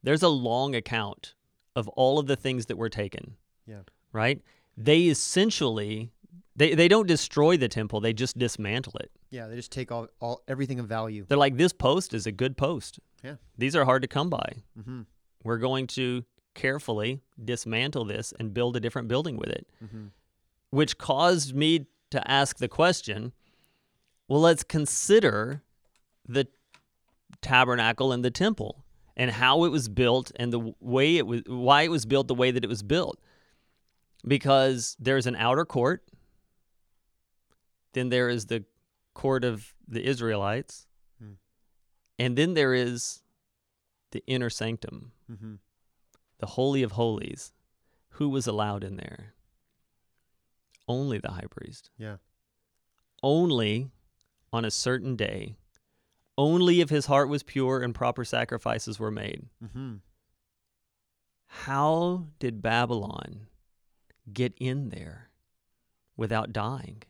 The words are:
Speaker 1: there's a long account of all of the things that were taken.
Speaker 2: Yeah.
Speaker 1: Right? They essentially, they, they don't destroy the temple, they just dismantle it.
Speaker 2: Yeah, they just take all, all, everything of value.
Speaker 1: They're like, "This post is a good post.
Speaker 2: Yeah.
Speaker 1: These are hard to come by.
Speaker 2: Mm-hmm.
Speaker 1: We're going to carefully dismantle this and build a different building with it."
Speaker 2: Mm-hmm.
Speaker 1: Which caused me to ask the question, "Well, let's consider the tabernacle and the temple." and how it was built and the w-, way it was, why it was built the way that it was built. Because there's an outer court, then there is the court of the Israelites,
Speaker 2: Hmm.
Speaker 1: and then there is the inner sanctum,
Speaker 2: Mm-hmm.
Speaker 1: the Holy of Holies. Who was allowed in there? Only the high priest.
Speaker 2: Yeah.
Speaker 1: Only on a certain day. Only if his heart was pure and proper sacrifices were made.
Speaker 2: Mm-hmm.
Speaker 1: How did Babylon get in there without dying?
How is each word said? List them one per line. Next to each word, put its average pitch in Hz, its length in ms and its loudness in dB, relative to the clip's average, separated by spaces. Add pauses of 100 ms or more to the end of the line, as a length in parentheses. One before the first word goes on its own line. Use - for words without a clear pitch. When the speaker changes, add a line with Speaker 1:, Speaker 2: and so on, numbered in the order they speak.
Speaker 1:
there's 151 200 2
a 180 60 6
long 131 460 0
account 110 600 -6 (420)
of 110 120 -4
all 135 300 2
of 147 80 -2
the 135 100 2
things 127 300 -4
that 107 120 -6
were 113 100 -4
taken. - 480 -8 (300)
Speaker 2:
Yeah. 104 140 -18 (320)
Speaker 1:
Right? 120 280 -2 (360)
They 147 280 6
essentially, 117 1080 0 (440)
they, 160 180 6
they 170 140 8
don't 208 200 6
destroy 160 480 4
the 131 120 2
temple, 107 320 -4
they 113 120 0
just 117 260 -4
dismantle 117 640 -4
it. - 100 -12 (200)
Speaker 2:
Yeah, 120 180 -12
they 113 80 -12
just 120 160 -14
take 127 180 -8
all, 117 180 -8 (120)
all, 120 260 -6
everything 131 320 -4
of 120 80 -6
value. 110 420 -6
Speaker 1:
They're 139 100 4
like, 139 180 4
"This 170 160 4
post 156 420 0
is 107 120 -4
a 110 60 -4
good 127 240 -2
post. 143 440 -4 (240)
Speaker 2:
Yeah. 139 120 -12 (220)
Speaker 1:
These 131 160 -2
are 151 100 6
hard 127 180 4
to 147 60 -6
come 156 220 -2
by. - 220 -4 (260)
Speaker 2:
Mm-hmm. 117 240 -12 (400)
Speaker 1:
We're 113 160 -2
going 131 300 -2
to 123 360 -4 (300)
carefully 131 680 -4 (240)
dismantle 120 600 -4
this 107 340 -8
and 110 160 -6
build 120 220 0
a 117 40 -2
different 117 280 -6
building 135 280 -2
with - 140 -6
it." - 160 -8 (180)
Speaker 2:
Mm-hmm. 107 220 -16 (640)
Speaker 1:
Which 147 280 0
caused 151 560 2
me 151 320 2 (240)
to 127 200 -4
ask 139 280 2
the 123 100 -2
question, 123 640 0 (960)
"Well, 143 120 4
let's 165 240 6
consider 143 1000 2 (680)
the 127 180 0 (960)
tabernacle 127 720 4
and 123 120 -2
the 123 60 4
temple." 180 540 -2 (320)
and 127 140 0
how 127 340 4
it 175 60 4
was 127 180 -2
built 123 480 2
and 120 160 -2
the 117 60 -2
w-, 113 220 -6
way 135 360 2
it 135 100 2
was, 117 200 -4
why 127 360 4
it 165 80 2
was 139 160 -2
built 135 220 2
the 131 60 0
way 127 180 4
that 120 120 0
it 104 40 -4
was 104 140 -4
built. 151 380 -2 (1040)
Because 135 720 2
there's 131 280 2
an 123 100 -2
outer 127 280 2
court, 139 380 0 (1900)
then 127 160 -4
there 123 200 2
is 117 180 -2
the 113 180 -4 (500)
court 131 300 0
of 110 300 -6 (120)
the 113 180 -6
Israelites, 113 840 -4 (340)
Speaker 2:
Hmm. 107 120 -20 (840)
Speaker 1:
and 123 180 0
then 165 180 2
there 135 200 4
is 123 480 -2 (880)
the - 160 -10
inner 123 240 -2
sanctum, - 600 -8 (180)
Speaker 2:
Mm-hmm. 110 240 -14 (840)
Speaker 1:
the 110 80 -8
Holy 135 360 0
of 107 100 -2
Holies. 113 600 -4 (580)
Who 147 180 -2
was 135 180 -2
allowed 104 380 -2
in 95 120 -10
there? - 380 -16 (1500)
Only 127 300 -2
the - 120 -8
high 92 200 -10
priest. - 460 -18
Speaker 2:
Yeah. 107 200 -12 (1080)
Speaker 1:
Only 135 680 2 (640)
on 117 120 -2
a 110 60 -2
certain 127 460 -2
day. 104 400 -6 (800)
Only 175 460 6
if 147 80 0
his 147 160 2
heart 139 220 4
was 143 140 -2
pure 131 400 -2
and 120 120 -4
proper 120 300 -2
sacrifices 113 720 -4
were 110 120 -4
made. 107 360 -8 (180)
Speaker 2:
Mm-hmm. 120 300 -12 (1500)
Speaker 1:
How 160 800 0 (120)
did 113 240 -6
Babylon 113 840 -2 (840)
get 123 260 -2
in 131 320 -4
there - 400 -16 (840)
without 110 360 -2
dying? 110 580 -8